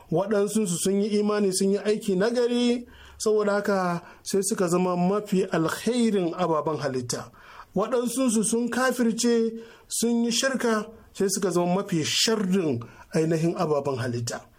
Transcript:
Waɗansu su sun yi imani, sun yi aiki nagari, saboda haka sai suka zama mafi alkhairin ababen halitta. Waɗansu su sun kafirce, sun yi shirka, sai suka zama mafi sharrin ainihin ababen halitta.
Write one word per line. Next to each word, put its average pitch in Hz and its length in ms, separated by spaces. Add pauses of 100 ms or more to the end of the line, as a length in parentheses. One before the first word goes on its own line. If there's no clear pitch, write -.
(120)
Waɗansu 202 560
su 175 100
sun 196 240
yi 208 180
imani, 208 340
sun 196 180
yi 202 60
aiki 208 380
nagari, 240 720 (300)
saboda 208 360
haka 190 480 (220)
sai 196 200
suka 196 240
zama 180 280
mafi 190 500
alkhairin 190 880
ababen 160 440
halitta. 127 540 (440)
Waɗansu 240 560
su 214 120
sun 233 260
kafirce, 233 840 (360)
sun 233 360
yi 233 80
shirka, 233 540 (280)
sai 196 160
suka 190 220
zama 175 240
mafi 185 300
sharrin 185 760 (340)
ainihin 165 440
ababen 143 420
halitta. 120 420 (180)